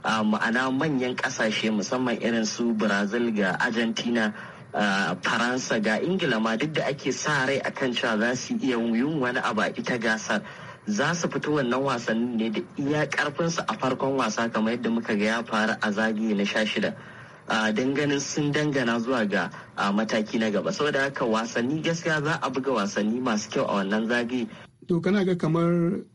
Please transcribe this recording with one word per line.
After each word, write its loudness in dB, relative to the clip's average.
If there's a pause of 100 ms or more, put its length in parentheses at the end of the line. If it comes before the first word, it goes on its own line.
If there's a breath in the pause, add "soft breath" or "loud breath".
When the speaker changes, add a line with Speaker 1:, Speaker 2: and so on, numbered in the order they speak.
Speaker 1:
A 0
ma'ana 0
manyan 0
ƙasashe -2
musamman 0
irin 2
su 0
Brazil 2
ga 2
Argentina, 0 (400 loud breath)
a 0
Faransa 0
ga 2
Ingila 0
ma 0
duk -2
da 0
ake -2
sa 0
rai 2
akan -2
cewa 0
za 2
su -4
iya 2
yin 2
wani 0
abu 0
a 2
ita -4
gasar. 0 (440 loud breath)
Za 2
su -2
fito -2
wannan 2
wasannin 0
ne 0
da -2 (160)
iya 0
ƙarfinsu -2
a -2
farkon 0
wasa 0
kamar 0
yadda 0
muka 0
ga 2
ya 0
faru 0
a 0
zagaye 0
na 2
sha 0
shida. -2 (540 loud breath)
A 2
dan 2
ganin 2
sun 0
dangana 2
zuwa 0
ga, 0 (280 loud breath)
a 0
mataki 0
na 2
gaba. 0
Saboda 0
haka -2
wasanni 0
gaskiya 0
za 0
a -2
buga 0
wasanni 0
masu 0
kyau 0
a 0
wannan 0
zagaye. 0 (400 loud breath)
Speaker 2:
To 2
kana 4
ga 2
kamar 2 (140)